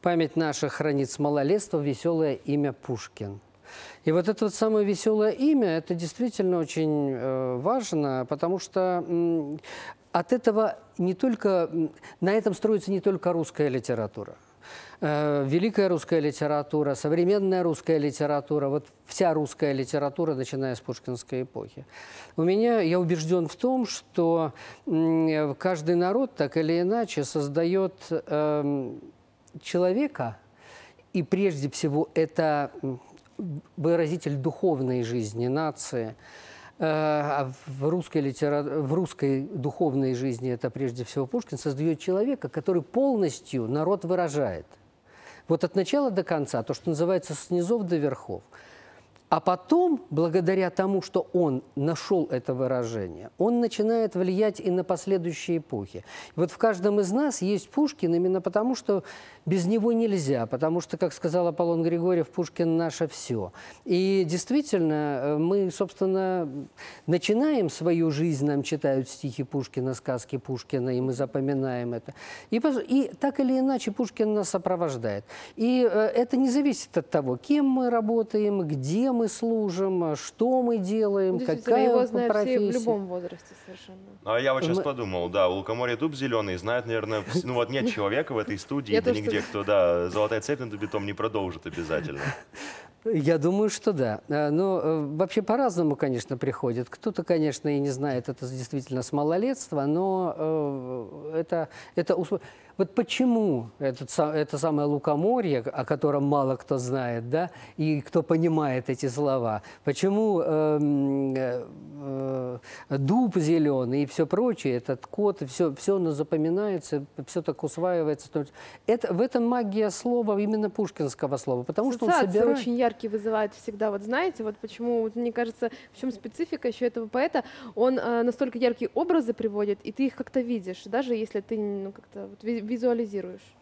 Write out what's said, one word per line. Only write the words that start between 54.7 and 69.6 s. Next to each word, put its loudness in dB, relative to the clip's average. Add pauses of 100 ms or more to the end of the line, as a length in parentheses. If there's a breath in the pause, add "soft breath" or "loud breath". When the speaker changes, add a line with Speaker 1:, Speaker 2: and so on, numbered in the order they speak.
Speaker 1:
последующие -2
эпохи. -8 (320 loud breath)
И -4
вот 2
в -12
каждом 2
из 0
нас 0
есть -2
Пушкин 0
именно 2
потому, 0
что -2 (420 loud breath)
без 2
него 2
нельзя, 2
потому 0
что, -8
как 0
сказал 0
Аполлон 0
Григорьев, 2
Пушкин 0
наше 0
все. -6 (320 loud breath)
И 4
действительно, 2 (300)
э, 0
мы, 2
собственно, 0 (580 loud breath)
начинаем 2
свою 2
жизнь, 2
нам 2
читают 0
стихи -6
Пушкина, -4